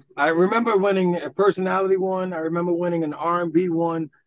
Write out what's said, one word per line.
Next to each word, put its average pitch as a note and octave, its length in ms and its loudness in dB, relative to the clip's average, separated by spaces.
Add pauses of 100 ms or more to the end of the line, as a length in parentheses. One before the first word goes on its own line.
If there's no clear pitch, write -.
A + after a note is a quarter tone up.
(160)
I C#3+ 120 2
remember G#3 480 2
winning F#3+ 400 2
a D3 140 -8
personality F#3+ 680 0
one. F#3 360 -2
I E3 60 -6
remember F3 340 -2
winning E3+ 300 -2
an D3+ 120 -4
R E3 280 -2
and E3+ 100 -2
B F3+ 180 2
one, E3 400 -2 (160)